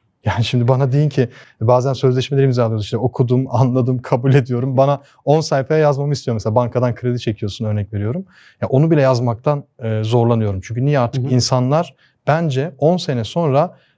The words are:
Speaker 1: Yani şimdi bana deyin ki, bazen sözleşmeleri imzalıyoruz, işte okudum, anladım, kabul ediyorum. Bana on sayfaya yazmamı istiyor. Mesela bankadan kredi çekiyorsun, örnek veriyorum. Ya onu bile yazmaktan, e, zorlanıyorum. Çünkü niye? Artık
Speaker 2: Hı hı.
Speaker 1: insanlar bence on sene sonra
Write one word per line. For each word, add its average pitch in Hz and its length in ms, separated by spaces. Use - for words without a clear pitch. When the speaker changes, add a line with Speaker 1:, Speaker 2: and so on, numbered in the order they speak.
Speaker 1:
Yani 101 180
şimdi 120 240
bana 131 240
deyin 147 180
ki, 131 200
bazen 123 320
sözleşmeleri 131 520
imzalıyoruz, 117 380
işte 113 140
okudum, 127 520
anladım, 127 520
kabul 131 320
ediyorum. 127 440
Bana 139 240
on 151 160
sayfaya 156 380
yazmamı 143 340
istiyor. 127 220
Mesela 110 200
bankadan 123 400
kredi 123 240
çekiyorsun, 110 460
örnek 104 280
veriyorum. 113 320
Ya 117 60
onu 151 240
bile 151 100
yazmaktan, 131 640
e, 110 200
zorlanıyorum. 113 600
Çünkü 117 220
niye? 147 140
Artık 123 240
Speaker 2:
Hı 131 40
hı. 123 40
Speaker 1:
insanlar 127 640
bence 147 500
on 165 200
sene 131 260
sonra 160 540